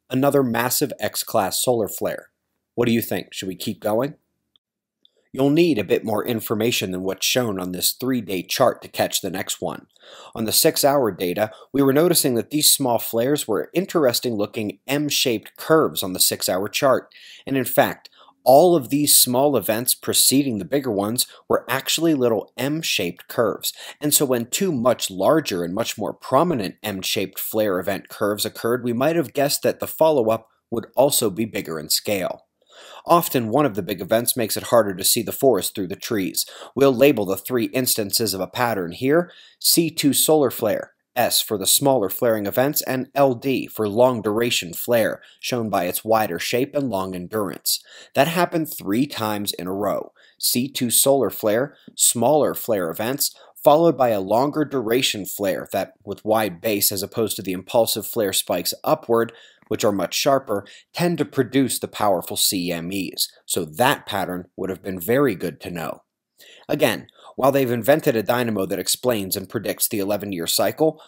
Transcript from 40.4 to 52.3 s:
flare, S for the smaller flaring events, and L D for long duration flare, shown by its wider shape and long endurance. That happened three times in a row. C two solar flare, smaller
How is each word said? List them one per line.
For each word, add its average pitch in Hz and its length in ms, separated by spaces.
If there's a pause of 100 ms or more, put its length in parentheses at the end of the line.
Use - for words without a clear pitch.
flare, - 420 (220)
S 117 260
for - 160
the 95 100
smaller 131 440
flaring 110 340
events, 127 380
and 127 320
L 135 200
D 123 320
for 107 220
long 120 320
duration 107 540
flare, 113 480 (180)
shown 113 300
by 95 140
its 90 200
wider 110 340
shape 131 360
and 139 160
long 95 240
endurance. 90 680 (320)
That 139 140
happened 170 420
three 104 360
times 107 460
in 87 160
a 95 60
row. 98 380 (260)
C 123 300
two 123 220
solar 135 400
flare, 113 460 (180)
smaller 123 580